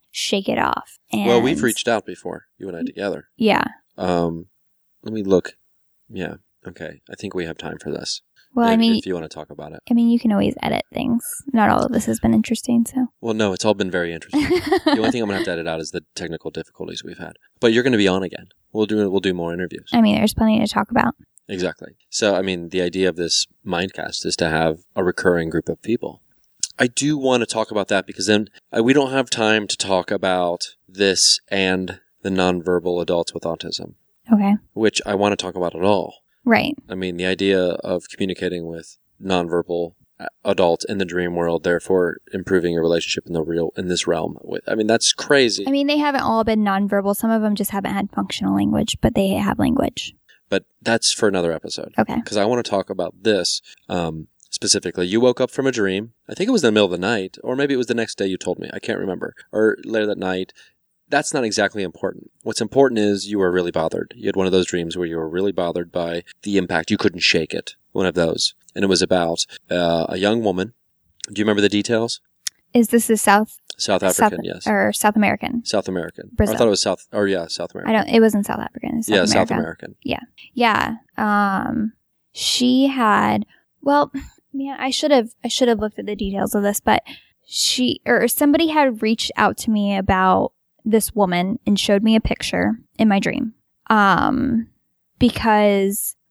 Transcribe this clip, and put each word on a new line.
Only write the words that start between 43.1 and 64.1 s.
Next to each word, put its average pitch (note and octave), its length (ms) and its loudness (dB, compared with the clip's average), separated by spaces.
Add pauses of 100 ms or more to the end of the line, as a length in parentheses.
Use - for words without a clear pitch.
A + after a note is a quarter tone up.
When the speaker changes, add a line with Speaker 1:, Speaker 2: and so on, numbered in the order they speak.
Speaker 2:
in E2+ 80 -8
the E2 80 0
real, E2 340 -2
in F#2+ 120 -6
this F2+ 180 -2
realm. E2+ 360 -2
With, - 260 -10
I G#2+ 80 -2
mean, A2 120 0
that's A2 240 2
crazy. B2+ 560 2
Speaker 1:
I C4+ 40 -2
mean, C#4 160 0
they D4 100 0
haven't D4 240 0
all A3+ 220 0
been A3 200 0
nonverbal. G3+ 520 0
Some A3+ 160 0
of A3 100 2
them G#3 140 0
just G3+ 160 -4
haven't G3+ 220 -4
had G3 180 -4
functional G3 440 -2
language, G#3+ 460 0
but A3+ 140 2
they G3 140 2
have G3+ 300 -2
language. - 540 -2 (360)
Speaker 2:
But F#2+ 160 -2 (160)
that's A2+ 300 0
for - 160 0
another F2+ 240 2
episode. - 460 -8
Speaker 1:
Okay. - 240 -2
Speaker 2:
'Cause G#2+ 160 -6
I G2+ 80 2
wanna A#2+ 180 2
talk G2 280 -2
about F#2 320 -6
this, G2+ 380 0 (280)
um, E2 380 -4 (240)
specifically. F#2 560 -2
You G#2 120 2
woke B2 220 2
up B2+ 100 0
from C3+ 160 -4
a C3 40 2
dream. G#2+ 420 -2 (160)
I G#2 60 -12
think G3 120 -2
it C4 40 0
was G#3 120 2
in A#2+ 40 4
the A2+ 60 6
middle G#2+ 120 6
of F2 60 -2
the F2+ 80 -2
night, F#2+ 440 -2
or B2 120 -4
maybe C#3 180 0
it C3 40 0
was B2 100 -2
the A#2+ 80 -2
next A2+ 240 -4
day G2 80 0
you F#2+ 100 -2
told - 220 -6
me. - 120 -10
I - 80 -10
can't G2+ 200 -4
remember. F#2 340 -6 (180)
Or G#2+ 320 2
later A2 220 -2
that G2+ 140 -2
night. F#2 340 -4 (540)
That's C#3+ 280 -2
not C3+ 80 0
exactly G#2 400 -2
important. - 480 -8 (100)
What's A2+ 200 -6
important B2+ 360 4
is G2+ 320 2
you G#2 80 -2
were F2+ 140 2
really F2 180 0
bothered. - 480 -4